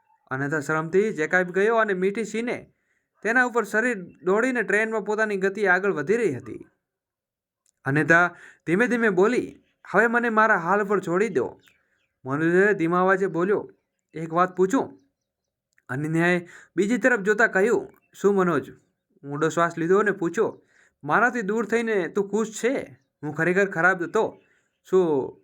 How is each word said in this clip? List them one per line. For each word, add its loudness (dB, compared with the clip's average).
અન્યથા -4
શરમથી 0
ચેકાઈ 0
ગયો 0
અને 0
મીઠી -2
સીને -8
તેના 2
ઉપર -2
શરીર -2
દોડીને 0
ટ્રેનમાં -2
પોતાની -2
ગતિ -2
આગળ 2
વધી -2
રહી 0
હતી. -14
અન્યથા 4
ધીમે 2
ધીમે 2
બોલી, 0
"હવે 4
મને 0
મારા 2
હાલ 0
પર 0
છોડી 0
દો." -4
મનોજે 2
ધીમા 0
અવાજે 2
બોલ્યો, -2
"એક -10
વાત 0
પૂછું?" 0
અનન્યાએ -2
બીજી 0
તરફ 2
જોતા 2
કહ્યું, 0
"શું 2
મનોજ?" 0
ઊંડો -2
શ્વાસ -2
લીધો 2
અને 2
પૂછ્યો, -4
"મારાથી 0
દૂર -2
થઈને 0
તું -4
ખુશ -2
છે? -4
હું -6
ખરેખર 0
ખરાબ 2
હતો. -2
શું 2